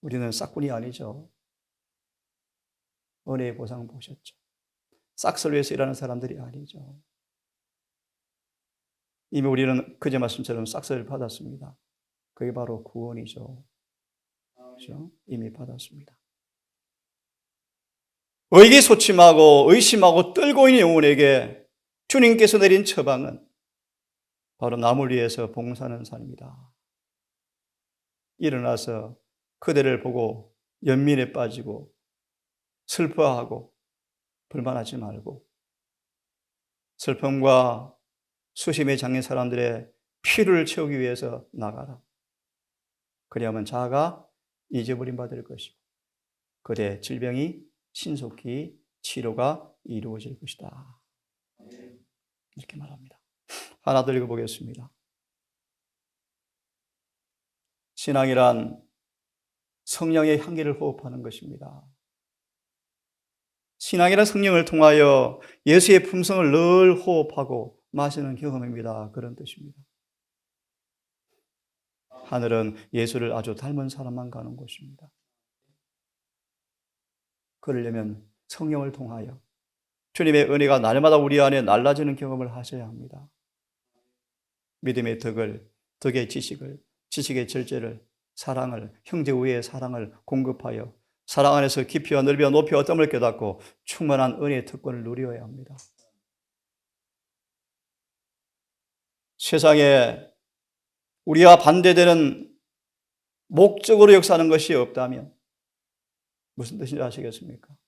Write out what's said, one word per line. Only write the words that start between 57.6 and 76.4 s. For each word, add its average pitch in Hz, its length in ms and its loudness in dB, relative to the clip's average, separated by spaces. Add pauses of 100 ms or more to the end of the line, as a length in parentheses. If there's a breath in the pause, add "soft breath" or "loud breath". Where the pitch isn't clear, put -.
신앙이란 127 880 -2 (1040)
성령의 156 560 -2
향기를 151 400 -8
호흡하는 131 420 -10
것입니다. 139 640 -20 (1900)
신앙이란 190 460 2
성령을 196 400 0
통하여 147 760 4 (240 loud breath)
예수의 180 380 6
품성을 185 480 -2
늘 175 460 4
호흡하고 147 840 -6 (100)
마시는 143 460 -6
경험입니다. 117 760 -12
그런 120 240 -16
뜻입니다. 143 420 -20 (2500)
하늘은 113 520 -4 (160 loud breath)
예수를 117 400 -6
아주 113 220 -10
닮은 135 340 -10
사람만 127 420 -16
가는 120 260 -18
곳입니다. 139 540 -20 (2500)